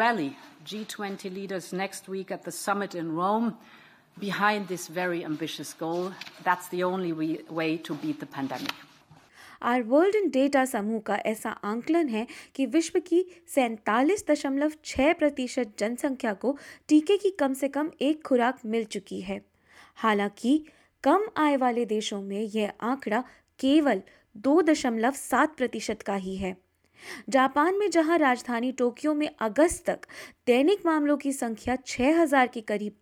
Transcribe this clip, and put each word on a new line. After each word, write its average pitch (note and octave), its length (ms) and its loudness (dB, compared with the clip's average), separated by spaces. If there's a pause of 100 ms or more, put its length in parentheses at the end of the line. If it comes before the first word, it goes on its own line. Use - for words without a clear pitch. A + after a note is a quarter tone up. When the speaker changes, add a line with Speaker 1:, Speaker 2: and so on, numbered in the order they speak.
Speaker 1:
rally G3+ 320 0 (320)
G G#3+ 200 -10 (120)
twenty G3 320 -10
leaders F#3 440 -10 (120)
next F#3+ 320 -12
week F#3 240 -8
at - 40 -20
the E3 200 -10
summit G3 300 -2
in E3 280 -6
Rome G#3+ 320 0 (640)
behind G3+ 500 0
this F3 200 -8
very F3 340 -4
ambitious D3+ 640 -8
goal. F3 260 -4 (320)
That's F3+ 240 0
the F3+ 240 -2
only F#3 200 -2
we-, D#3 280 -4 (100)
way D#3+ 260 -2
to E3 180 -8
beat D3 260 -6
the C#3+ 220 -12
pandemic. - 420 -8 (760)
Speaker 2:
Our B3 220 0
World D#4 320 4
in G4+ 160 2
Data C4+ 360 2
समूह A3 400 -2
का G3 100 0 (100)
ऐसा A3 240 -4
आंकलन B3+ 580 -2
है A3 180 -2 (280)
कि C4+ 120 -2
विश्व E4 400 0
की F4+ 180 2 (300)
सैंतालीस B3 720 0
दशमलव D4 440 0 (120)
छह C#4+ 280 2
प्रतिशत C4+ 640 -2
जनसंख्या A#3+ 560 -2
को C4+ 220 -2 (320)
टीके D4+ 280 6
की F#4+ 140 0
कम C#4 240 0
से C4+ 140 -2
कम D4 220 -4 (100)
एक D#4 260 0
खुराक B3+ 400 2
मिल A3 180 -2
चुकी G3 360 -10
है। G3 200 -8 (540)
हालांकि G#3 580 0 (520)
कम F4+ 200 4 (120)
आय D4 200 4
वाले A#3+ 280 0
देशों G#3+ 380 -2
में G3 180 -6
यह G#3+ 400 -2
आंकड़ा A#3+ 420 -2 (360)
केवल C4+ 440 4 (340)
दो C#4 260 4
दशमलव C4+ 500 2
सात C#4 440 0
प्रतिशत - 460 -4
का G3+ 120 -4
ही F#3+ 220 -6
है। F#3+ 200 -6 (720)
जापान C#4 500 4
में G4+ 120 0
जहां E4 280 4
राजधानी B3 540 0
टोक्यो C4 420 0
में D4 140 0 (120)
अगस्त B3 460 2
तक - 200 -4 (400)
दैनिक D#4 400 4
मामलों D4 300 4
की C#4 160 -2
संख्या A#3+ 440 -4 (100)
छह D4+ 340 2
हजार C4+ 260 4
के A#3 140 -6
करीब G#3 420 -4